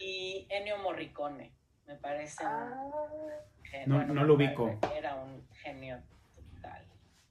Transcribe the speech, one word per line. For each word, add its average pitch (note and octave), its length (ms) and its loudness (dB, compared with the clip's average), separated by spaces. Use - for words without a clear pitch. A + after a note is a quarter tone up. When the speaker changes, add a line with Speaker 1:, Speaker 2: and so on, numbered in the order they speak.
Speaker 1:
Y F#3+ 500 -4
Ennio G3+ 280 0
Morricone, D3+ 760 -4
me C#3+ 100 -12
parece - 480 -4
un G4+ 60 0
Speaker 2:
Ah. C4+ 400 -4
Speaker 1:
gen-, - 260 -6
Speaker 3:
No, C3+ 80 6
Speaker 1:
bueno, C#3+ 180 2
Speaker 3:
no C#3+ 60 4
Speaker 1:
me D3 60 6
Speaker 3:
lo D3+ 100 12
Speaker 1:
parece C#3 240 6
Speaker 3:
ubico. A2 200 0
Speaker 1:
que - 60 -2
era D3 160 -2
un C3 400 -10
genio C3 480 -10
total. - 280 -14